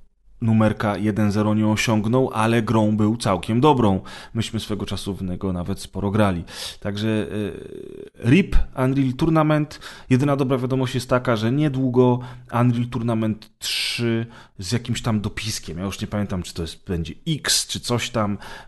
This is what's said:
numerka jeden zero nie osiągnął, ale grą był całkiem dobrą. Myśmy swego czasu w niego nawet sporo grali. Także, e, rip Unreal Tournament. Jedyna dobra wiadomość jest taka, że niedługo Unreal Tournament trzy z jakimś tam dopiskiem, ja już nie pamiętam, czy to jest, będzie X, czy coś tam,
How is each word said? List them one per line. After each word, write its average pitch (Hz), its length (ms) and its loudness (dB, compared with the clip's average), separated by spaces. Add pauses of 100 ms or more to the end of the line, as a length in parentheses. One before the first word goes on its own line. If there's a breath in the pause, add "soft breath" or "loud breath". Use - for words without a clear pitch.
(420)
numerka 110 560 2
jeden 104 340 0
zero 107 220 2
nie 107 140 2
osiągnął, 110 680 2
ale 113 280 2
grą 107 360 2
był 107 200 2
całkiem 110 440 0
dobrą. 113 400 4 (320 loud breath)
Myśmy 110 260 -4
swego 104 260 -6
czasu 98 280 -6
w 90 100 -8
niego 90 300 -4
nawet 90 260 -4
sporo 98 320 -4
grali. 98 320 2 (360 loud breath)
Także, 107 480 -2 (1000)
e, 117 40 4
rip 180 260 6 (220)
Unreal 131 360 2
Tournament. 156 640 2 (300 loud breath)
Jedyna 139 260 4
dobra 135 220 2
wiadomość 127 380 -2
jest 120 140 -4
taka, 123 260 2
że 110 160 0
niedługo 127 680 4 (420 loud breath)
Unreal 123 240 2
Tournament 113 640 -2 (100)
trzy 117 680 -2 (340 loud breath)
z 92 120 -8
jakimś 120 300 -2
tam 107 200 0
dopiskiem, 98 560 -8
ja 90 60 -6
już 98 180 -6
nie 104 60 -4
pamiętam, 101 360 -4
czy - 100 -12
to 87 80 -8
jest, - 260 -10
będzie 82 260 -4 (140)
X, 143 400 -2
czy - 120 -8
coś 120 300 -4
tam, 104 280 -2 (300 loud breath)